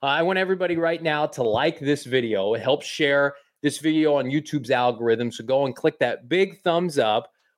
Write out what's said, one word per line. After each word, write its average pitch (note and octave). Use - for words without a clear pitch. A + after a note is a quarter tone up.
Uh, C#3
I D3
want F#3+
everybody F3+
right E3
now D3+
to C3+
like B2+
this C#3
video. A2+
It A2
helps C#3
share C#3+
this C#3+
video D#3
on C3+
YouTube's C#3
algorithm. A#2
So -
go C3+
and B2+
click D#3
that B2
big F#3
thumbs E3+
up. A2+